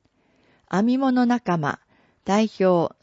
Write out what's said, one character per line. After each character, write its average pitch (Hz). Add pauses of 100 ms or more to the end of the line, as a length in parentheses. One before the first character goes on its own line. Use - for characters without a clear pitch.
(720)
編 202
み 254
物 254
仲 233
間、 147 (440)
代 208
表、 185